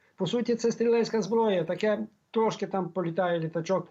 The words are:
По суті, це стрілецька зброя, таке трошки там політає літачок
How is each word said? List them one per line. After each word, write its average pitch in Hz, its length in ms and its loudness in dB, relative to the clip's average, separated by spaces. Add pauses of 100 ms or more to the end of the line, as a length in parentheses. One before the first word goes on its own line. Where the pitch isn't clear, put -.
(160)
По 185 100 -2
суті, 233 280 0
це 233 180 2
стрілецька 226 500 2
зброя, 202 420 2
таке 202 340 0 (320)
трошки 220 360 0
там 180 220 -2
політає 170 520 0
літачок 165 500 -2